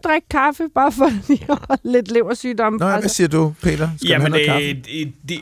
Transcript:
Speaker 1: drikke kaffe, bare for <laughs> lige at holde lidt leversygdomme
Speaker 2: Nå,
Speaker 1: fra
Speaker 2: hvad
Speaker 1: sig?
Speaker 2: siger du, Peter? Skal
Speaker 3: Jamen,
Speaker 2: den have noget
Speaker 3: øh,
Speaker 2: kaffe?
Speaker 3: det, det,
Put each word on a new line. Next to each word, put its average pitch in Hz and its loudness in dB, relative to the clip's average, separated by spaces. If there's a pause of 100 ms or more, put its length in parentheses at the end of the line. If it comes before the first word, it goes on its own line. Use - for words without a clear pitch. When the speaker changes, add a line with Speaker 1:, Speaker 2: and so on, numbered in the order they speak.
Speaker 1:
drikke 311 0
kaffe, 294 0 (120)
bare 277 4
for 262 2 (140)
<laughs> - -12
lige - 2
at 285 0 (100)
holde 269 -2
lidt 240 2
leversygdomme 233 0
Speaker 2:
Nå, 170 0
Speaker 1:
fra 196 2
Speaker 2:
hvad 190 0
Speaker 1:
sig? 202 -2
Speaker 2:
siger 175 2
du, 156 2 (100)
Peter? 156 0
Skal 170 -4
Speaker 3:
Jamen, 151 2
Speaker 2:
den 156 2
have 151 2
noget 143 0
Speaker 3:
øh, 139 -4
Speaker 2:
kaffe? 117 -14
Speaker 3:
det, 151 -6 (160)
det, 170 -6